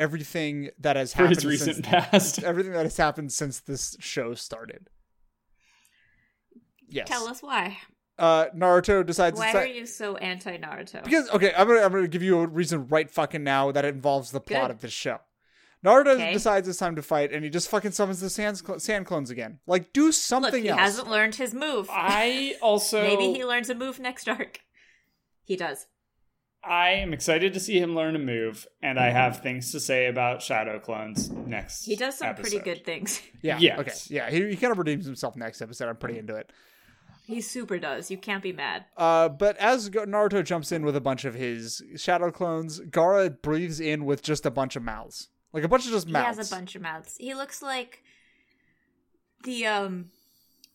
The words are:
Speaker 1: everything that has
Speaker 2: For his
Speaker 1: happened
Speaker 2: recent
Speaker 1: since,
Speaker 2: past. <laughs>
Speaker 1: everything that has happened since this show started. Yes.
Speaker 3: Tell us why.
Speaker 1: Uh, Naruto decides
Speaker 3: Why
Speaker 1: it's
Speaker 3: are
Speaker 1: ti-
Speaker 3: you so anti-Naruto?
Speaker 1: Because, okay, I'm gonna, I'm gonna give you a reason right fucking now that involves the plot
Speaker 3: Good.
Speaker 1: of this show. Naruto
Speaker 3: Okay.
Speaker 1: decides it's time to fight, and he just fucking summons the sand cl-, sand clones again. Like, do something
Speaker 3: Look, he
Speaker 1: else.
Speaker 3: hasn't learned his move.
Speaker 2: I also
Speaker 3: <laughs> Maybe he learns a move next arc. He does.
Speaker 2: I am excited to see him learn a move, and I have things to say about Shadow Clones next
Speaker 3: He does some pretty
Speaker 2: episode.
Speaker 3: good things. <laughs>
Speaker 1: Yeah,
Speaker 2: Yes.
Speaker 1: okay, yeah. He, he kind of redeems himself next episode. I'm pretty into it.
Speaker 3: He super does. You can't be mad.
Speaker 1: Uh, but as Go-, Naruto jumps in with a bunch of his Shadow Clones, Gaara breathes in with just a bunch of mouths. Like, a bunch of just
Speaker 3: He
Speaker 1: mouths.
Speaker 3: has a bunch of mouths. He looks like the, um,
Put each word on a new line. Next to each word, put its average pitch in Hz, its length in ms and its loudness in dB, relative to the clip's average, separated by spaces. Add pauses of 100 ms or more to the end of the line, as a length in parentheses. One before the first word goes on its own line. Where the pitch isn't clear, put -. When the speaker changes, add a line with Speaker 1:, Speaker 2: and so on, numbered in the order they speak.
Speaker 1:
everything 151 680 -2 (100)
that 143 160 2
has 131 180 -2
Speaker 2:
For 180 120 6
his 170 120 6
Speaker 1:
happened 147 120 0
Speaker 2:
recent 147 260 0
Speaker 1:
since, - 100 -8
Speaker 2:
past. - 560 4
<laughs> - 0 -
Speaker 1:
everything 180 300 0
that 165 140 0
has 160 100 -4
happened 151 360 0
since 139 280 -6
this - 400 -8
show 120 340 -4
started. 113 540 -14 (2000)
Yes. - 200 -6
Speaker 3:
Tell 233 200 -4
us 247 140 -12
why. 202 340 -4 (420)
Speaker 1:
Uh, 160 280 4 (100)
Naruto 180 480 4
decides 175 340 2
Speaker 3:
Why 220 100 0
Speaker 1:
it's 220 80 0
Speaker 3:
are 196 100 2
Speaker 1:
ti- 262 100 -6
Speaker 3:
you 233 100 -12
so 208 300 -8
anti-Naruto? 180 880 -10
Speaker 1:
Because, 269 260 2
okay, 190 260 4
I'm 196 120 8
gonna, 233 120 8
I'm 190 120 6
gonna 190 160 2
give 170 140 -2
you 185 180 6
a 170 60 2
reason 160 420 -2
right 151 220 2
fucking 156 340 -2
now 139 280 4
that 139 120 2
involves 139 460 0
the 135 100 -6
plot 262 220 -2
Speaker 3:
Good. 254 80 0
Speaker 1:
of 113 100 -10
this 117 120 -10
show. 123 260 -4 (680)
Naruto 269 300 10
Speaker 3:
Okay. 170 180 0
Speaker 1:
decides 202 340 2
it's 180 120 -6
time 170 180 -2
to 151 60 -6
fight, 147 300 0
and 151 120 -4
he 151 60 -6
just 165 180 -2
fucking 208 240 0
summons 190 280 0
the 185 100 -6
sand 208 280 -4
cl-, 185 220 -10
sand 202 260 -2
clones 143 240 -4
again. 117 360 -10
Like, 175 260 0
do 302 180 6
something 262 440 2
Speaker 3:
Look, 247 80 0
he 208 80 0
Speaker 1:
else. 165 100 4
Speaker 3:
hasn't 208 300 2
learned 214 260 2
his 247 180 -4
move. 262 380 -2
Speaker 2:
I 226 680 0
also 214 400 4
Speaker 3:
<laughs> 208 40 4
Maybe 196 280 2
he 254 100 -4
learns 240 240 0
a 254 60 -2
move 254 260 -6
next 254 280 -8
arc. - 320 -6 (840)
He 196 100 -4
does. 165 320 -8 (800)
Speaker 2:
I 175 280 4
am 190 200 -2
excited 165 400 2
to 190 80 -4
see 190 180 2
him 175 160 2
learn 160 220 0
a - 20 0
move, 113 480 -4 (160)
and 135 160 -2
I 123 120 6
have 123 320 4
things 127 300 -6
to 151 60 -6
say 127 280 2
about 123 360 0
Shadow 110 380 -2
Clones 110 500 -6
next - 540 -10
Speaker 3:
He 214 100 -2
does 254 240 -6
some 214 160 -4
pretty 208 220 -6
Speaker 2:
episode. 190 80 -4
Speaker 3:
good 170 200 -6
things. 170 360 -6 (100)
<laughs> - 120 -20
Speaker 1:
Yeah, 143 160 -2
Speaker 2:
Yes. 120 200 4
Speaker 1:
okay, 135 140 -4 (220)
yeah. 120 160 -4
He, 180 180 0
he 202 80 -6
kind 247 160 0
of 202 60 -2
redeems 151 260 -2
himself 131 320 -8
next 113 260 -10
episode. 117 260 -10
I'm 117 80 -8
pretty 120 220 -8
into 107 160 -10
it. 110 160 -12 (760)
Speaker 3:
He 226 140 -6
super 214 380 -6
does. 147 320 -8
You 190 80 -8
can't 196 240 -6
be 185 100 -6
mad. 139 340 -8 (100)
Speaker 1:
Uh, 165 320 4
but 202 300 0
as 214 320 2
Go-, 208 160 -2
Naruto 202 380 2
jumps 165 280 -4
in 165 120 -2
with 143 120 2
a 143 40 0
bunch 131 240 -2
of 123 100 -6
his 117 480 -8 (140)
Shadow 175 360 0
Clones, 160 480 -4
Gaara 170 640 2
breathes 156 360 -2
in 151 260 -2
with 139 180 0
just 151 240 -2
a 143 40 2
bunch 131 240 -2
of 131 80 -8
mouths. 110 460 -12 (240)
Like, 156 120 -4
a 160 40 0
bunch 254 180 4
of 233 60 -4
just 190 140 0
Speaker 3:
He 165 60 -8
Speaker 1:
mouths. 180 240 0
Speaker 3:
has 214 160 -8
a - 20 -6
bunch 180 200 -12
of - 80 -14
mouths. 160 360 -10
He 247 160 -10
looks 269 280 -12
like 262 400 -8 (1400)
the, 240 220 -4
um, 196 400 -2 (680)